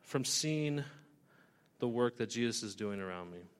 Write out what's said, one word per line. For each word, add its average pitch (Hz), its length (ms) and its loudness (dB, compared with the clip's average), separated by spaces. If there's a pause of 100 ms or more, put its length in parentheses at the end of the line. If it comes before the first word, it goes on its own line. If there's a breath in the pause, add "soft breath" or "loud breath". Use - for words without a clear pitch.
from 135 240 -2
seeing 151 580 2 (920 loud breath)
the 123 100 0
work 120 300 2
that 110 140 0
Jesus 117 320 2
is 101 100 -6
doing 101 260 -2
around 90 320 -4
me. 87 80 -10 (200)